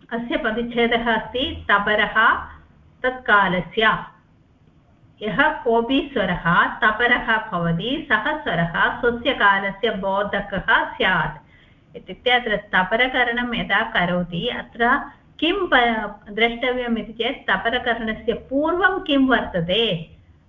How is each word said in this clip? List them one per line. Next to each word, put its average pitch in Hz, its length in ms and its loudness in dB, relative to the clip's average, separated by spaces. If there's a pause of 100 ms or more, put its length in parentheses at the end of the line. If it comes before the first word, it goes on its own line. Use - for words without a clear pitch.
(140)
अस्य 240 240 -4
परिच्छेदः 233 800 0
अस्ति 254 560 -6
तपरः 214 600 4 (720)
तत्कालस्य। 208 800 0 (1400)
यः 226 420 0
कोऽपि 233 500 2
स्वरः 180 520 2
तपरः 233 840 0
भवति, 180 600 -2
सः 302 320 0
स्वरः 190 580 0
स्वस्य 240 320 0
कालस्य 196 560 2
बोधकः 196 1080 -2
स्यात्। 180 500 0 (500)
इत्युक्ते - 320 -6
अत्र 240 260 2
तपरकरणं 240 1000 0
यदा 202 280 0
करोति, 180 640 -2
अत्र 240 640 -2 (300)
किं 330 120 2
प-, 233 800 0
द्रष्टव्यम् 233 640 0
इति 208 160 -8
चेत् 240 380 -4
तपरकरणस्य 226 840 -2
पूर्वं 349 680 0
किं 277 280 2
वर्तते 185 840 0 (380)